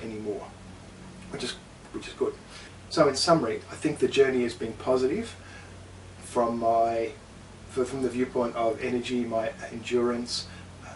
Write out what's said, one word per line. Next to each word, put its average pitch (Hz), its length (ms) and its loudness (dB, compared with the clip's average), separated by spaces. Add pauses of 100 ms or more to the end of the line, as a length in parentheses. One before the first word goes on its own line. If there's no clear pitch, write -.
anymore, 107 420 -4 (840)
which - 120 -6
is, - 120 -4 (360)
which - 160 -8
is - 60 -12
good. - 200 0 (580)
So 151 160 8
in 131 80 4
summary, 127 460 4 (100)
I - 40 -10
think 147 240 0
the 127 80 6
journey 131 340 6
has 117 140 0
been 113 180 -4
positive 131 600 2 (880)
from 120 340 2
my, 113 540 4 (580)
for, 127 160 2
from 135 160 -4
the 123 80 2
viewpoint 123 460 0
of 113 280 2
energy, 120 420 0
my 113 260 0 (200)
endurance, 120 760 0 (360)
uh, - 120 -14